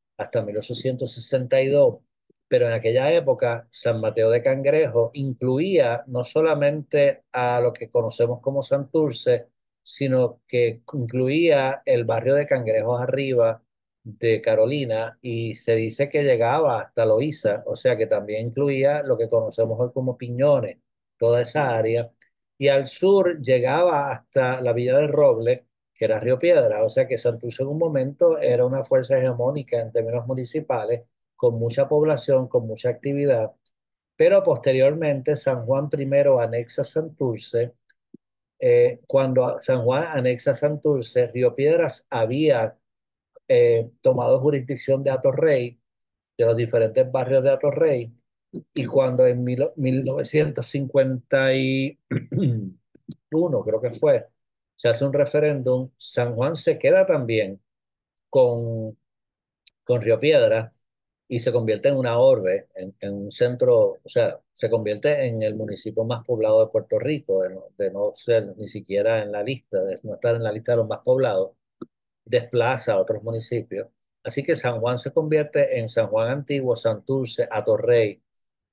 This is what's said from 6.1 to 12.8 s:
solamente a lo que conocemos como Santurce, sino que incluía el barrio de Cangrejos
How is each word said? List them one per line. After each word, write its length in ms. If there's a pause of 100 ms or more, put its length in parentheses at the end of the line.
solamente 1080
a 280
lo 120
que 180
conocemos 500
como 220
Santurce, 840 (340)
sino 640
que 360 (120)
incluía 880
el 200
barrio 300
de 120
Cangrejos 540